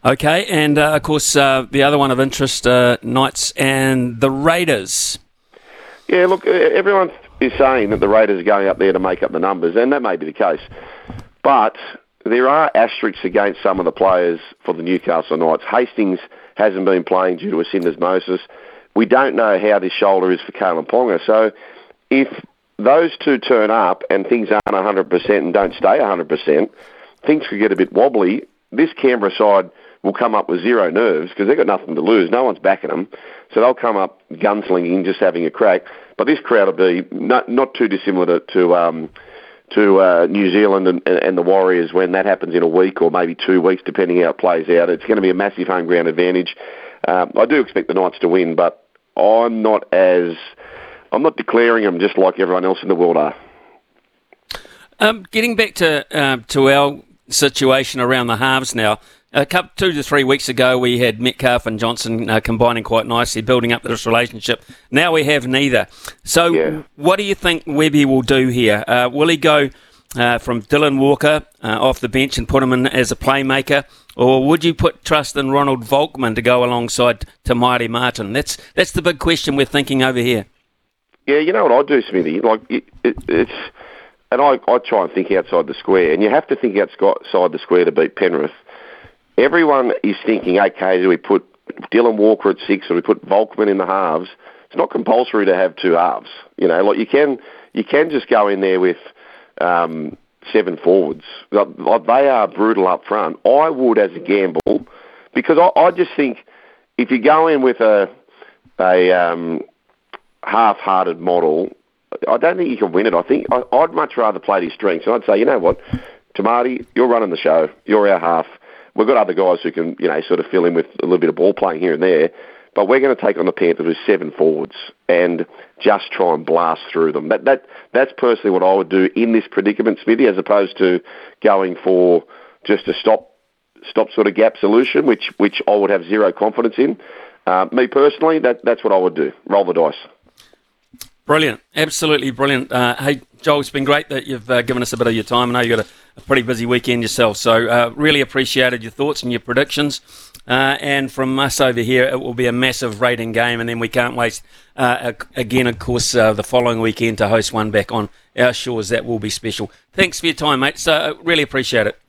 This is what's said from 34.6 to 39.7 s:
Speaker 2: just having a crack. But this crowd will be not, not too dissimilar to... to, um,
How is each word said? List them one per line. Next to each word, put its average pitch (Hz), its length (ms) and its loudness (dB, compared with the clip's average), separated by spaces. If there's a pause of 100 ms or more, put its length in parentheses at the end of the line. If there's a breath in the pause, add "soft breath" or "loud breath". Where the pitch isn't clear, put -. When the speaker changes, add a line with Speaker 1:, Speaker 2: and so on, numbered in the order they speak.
Speaker 2:
just 92 160 -2
having 85 240 0
a 78 60 -2
crack. 95 320 2 (340 loud breath)
But 110 100 0
this 151 140 0
crowd 107 260 2
will 92 360 2
be - 80 -10
not, 98 380 -2
not 131 260 -2
too 117 140 0
dissimilar 92 380 -2
to... 85 260 -2
to, 90 220 4
um, 80 360 -2 (640 loud breath)